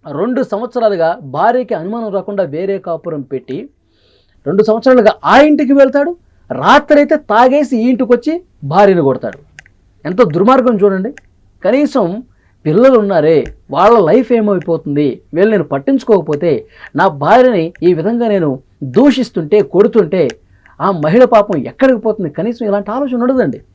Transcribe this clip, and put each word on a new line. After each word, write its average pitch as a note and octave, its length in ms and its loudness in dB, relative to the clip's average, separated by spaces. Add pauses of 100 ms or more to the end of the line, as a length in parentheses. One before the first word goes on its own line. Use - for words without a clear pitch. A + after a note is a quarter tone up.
రెండు G#3 360 -4 (100)
సంవత్సరాలుగా G#3+ 580 -2 (260)
భార్యకి A#3 460 0
అనుమానం A3 360 -8
రాకుండా G3 260 -6 (120)
వేరే F#3+ 300 -4
కాపురం D#3+ 360 -8 (100)
పెట్టి, C3 260 -10 (920)
రెండు G3 160 0
సంవత్సరాలుగా A3+ 500 2 (120)
ఆ F3+ 100 2 (140)
ఇంటికి C#4+ 240 2
వెళ్తాడు, C#4 380 2 (380)
రాత్రి A#3+ 520 2
అయితే D4+ 140 2 (160)
తాగేసి B3+ 520 2
ఈ B3 100 0
ఇంటికి A#3+ 220 -2
వచ్చి D4+ 180 -4 (300)
భార్యను F3+ 440 2
కొడతాడు. B2+ 320 -4 (680)
ఎంత F#3 160 -2 (140)
దుర్మార్గం A#3+ 480 2
చూడండి. G3 280 0 (540)
కనీసం B3+ 400 0 (600)
పిల్లలు A#3 380 4
ఉన్నారే, E3 340 2 (340)
వాళ్ళ F#3+ 240 4 (140)
లైఫ్ A#3 280 2
ఏమైపోతుంది, E3 680 -2 (260)
వీళ్ళు G3 180 2
నేను F3+ 220 -2
పట్టించుకోకపోతే, D#3+ 800 0 (440)
నా F3 120 2 (160)
భార్యని G#3+ 420 2 (180)
ఈ F3+ 160 4
విధంగా A#3 280 -2
నేను F#3 220 0 (340)
దూషిస్తుంటే, G#3 720 0 (180)
కొడుతుంటే, F#3+ 480 0 (560)
ఆ D#3+ 80 -2 (160)
మహిళ G3+ 200 4 (120)
పాపం G#3 220 2 (140)
ఎక్కడికి C4 340 0
పోతుంది? G#3 240 -4
కనీసం A3+ 400 -6
ఇలాంటి G3+ 220 -4
ఆలోచన B3 340 -4
ఉండదండి. B3 340 -2 (160)